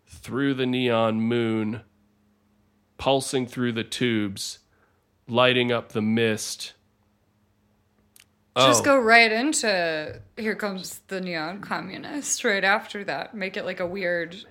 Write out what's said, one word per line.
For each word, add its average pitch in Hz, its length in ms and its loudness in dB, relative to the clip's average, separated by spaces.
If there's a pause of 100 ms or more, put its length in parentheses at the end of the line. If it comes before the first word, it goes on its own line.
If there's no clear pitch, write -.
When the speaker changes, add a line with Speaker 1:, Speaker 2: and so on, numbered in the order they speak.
Speaker 1:
through 135 480 -4
the 127 120 -2
neon 117 560 2
moon, 113 580 0 (1160)
pulsing 131 480 0
through 123 260 -4
the 113 120 -4
tubes, 107 720 -4 (680)
lighting 123 460 4
up 113 200 -2
the 110 100 -2
mist. 110 720 -2 (1800)
Speaker 2:
Just 247 260 6
Speaker 1:
Oh. - 20 -4
Speaker 2:
go 277 140 6
right 226 320 8
into 196 880 0 (160)
Here 214 200 -4
Comes 190 520 -8
the 190 120 -6
Neon 180 400 -6
Communist 190 840 -8
right 196 200 2
after 202 400 0
that. 160 300 -6
Make 190 220 -8
it, 202 80 -6
like, 185 160 -6
a 180 60 -2
weird 175 500 -4 (140)